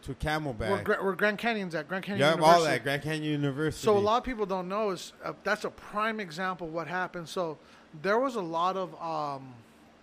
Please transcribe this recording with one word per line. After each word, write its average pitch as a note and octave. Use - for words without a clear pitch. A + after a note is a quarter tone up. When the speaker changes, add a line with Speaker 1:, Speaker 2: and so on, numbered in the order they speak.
Speaker 1:
to C#3
Camelback. C#3+
Speaker 2:
Where G3
Gra-, G3
where F#3+
Grand G#3
Canyon's G#3
at, D#3
Grand F3+
Canyon G3+
Speaker 1:
Yep, D3+
Speaker 2:
University. E3
Speaker 1:
all E3
that, B2
Grand C#3+
Canyon D3+
University. D3
Speaker 2:
So G#3
a -
lot G#3+
of A#3+
people A3
don't F#3
know G#3
is, -
uh, D#3+
that's G3
a F3
prime A3
example F3+
of D#3
what E3
happened. F3
So E3
there G3+
was C4
a G#3
lot E3+
of, E3+
um, C#3+